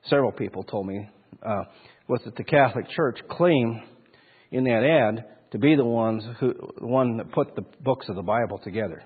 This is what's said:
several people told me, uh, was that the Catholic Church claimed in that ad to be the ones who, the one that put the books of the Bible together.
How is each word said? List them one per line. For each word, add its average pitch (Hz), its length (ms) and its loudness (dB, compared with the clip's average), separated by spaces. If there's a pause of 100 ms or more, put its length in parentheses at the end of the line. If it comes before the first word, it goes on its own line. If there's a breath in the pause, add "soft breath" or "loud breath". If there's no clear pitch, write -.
several 131 240 4
people 95 300 -8
told 98 240 -6
me, 101 200 -8 (340)
uh, 104 220 -4 (460 soft breath)
was 123 160 0
that 117 100 -14
the - 80 -8
Catholic 131 460 4
Church 135 280 -2 (120)
claimed 127 520 2 (680 loud breath)
in 131 140 0
that 117 180 4
ad 117 420 4 (260 loud breath)
to 120 60 -8
be 147 180 4
the 135 100 4
ones 113 380 0 (160)
who, 127 140 0 (260)
the - 60 -12
one 123 320 0
that - 140 -10
put - 240 -2
the 104 80 -6 (180)
books 131 280 -2
of 95 60 -6
the 95 60 -6
Bible 104 420 -2
together. 95 420 -6